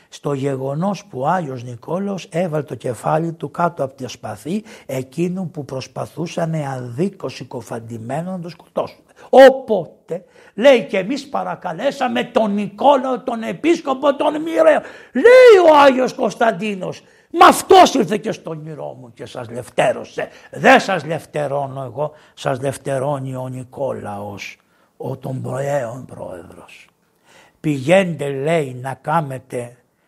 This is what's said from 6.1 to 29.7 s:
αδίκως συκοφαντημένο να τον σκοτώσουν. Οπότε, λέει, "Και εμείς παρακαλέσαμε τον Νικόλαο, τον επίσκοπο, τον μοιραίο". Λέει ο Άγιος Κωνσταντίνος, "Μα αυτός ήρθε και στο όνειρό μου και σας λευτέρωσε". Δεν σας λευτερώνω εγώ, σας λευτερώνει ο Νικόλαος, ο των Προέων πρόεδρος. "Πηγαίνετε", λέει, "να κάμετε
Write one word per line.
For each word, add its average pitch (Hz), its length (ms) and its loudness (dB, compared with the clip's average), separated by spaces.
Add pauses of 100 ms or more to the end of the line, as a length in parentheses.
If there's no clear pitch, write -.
αδίκως 131 640 -6
συκοφαντημένο 120 960 -10
να 185 80 -8
τον 170 100 -12
σκοτώσουν. - 480 -8 (320)
Οπότε, 226 920 6 (300)
λέει, 240 320 4
"Και 202 120 -4
εμείς 214 320 -6
παρακαλέσαμε 196 920 -4
τον 214 300 0
Νικόλαο, 254 640 2
τον 226 240 -6
επίσκοπο, 277 720 0
τον 302 260 -2
μοιραίο". 320 400 4 (320)
Λέει 415 580 10
ο 302 140 8
Άγιος 254 280 4
Κωνσταντίνος, 202 920 -4 (280)
"Μα 349 140 6
αυτός 359 480 2
ήρθε 208 240 -2
και 208 140 -8
στο - 180 -12
όνειρό 147 500 -14
μου 120 140 -20
και 135 120 -18
σας 120 240 -14
λευτέρωσε". - 800 -4 (240)
Δεν 220 280 4
σας 175 260 -4
λευτερώνω 139 800 -6
εγώ, 135 280 -8 (220)
σας 139 280 -4
λευτερώνει 135 720 -6
ο 127 120 -10
Νικόλαος, 107 1080 -10 (400)
ο 131 200 -10
των 131 240 -8
Προέων 127 640 -6
πρόεδρος. 87 800 -18 (720)
"Πηγαίνετε", 147 720 0
λέει, 139 520 -2
"να 131 120 -8
κάμετε 131 840 -6 (300)